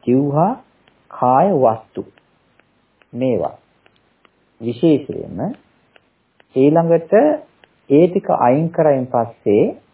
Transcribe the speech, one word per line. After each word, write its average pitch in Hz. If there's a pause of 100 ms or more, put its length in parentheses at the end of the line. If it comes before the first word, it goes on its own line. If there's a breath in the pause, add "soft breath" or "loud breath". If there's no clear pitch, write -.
ජීවහා, 143 (580)
කාය 131
වස්තු. 127 (1080)
මේවා. 120 (1040)
විශේෂයෙන්ම 117 (1160)
ඊළඟට 165 (760)
ඒ 151
ටික 180
අයින් 135
කරයින් 147
පස්සේ 117 (180)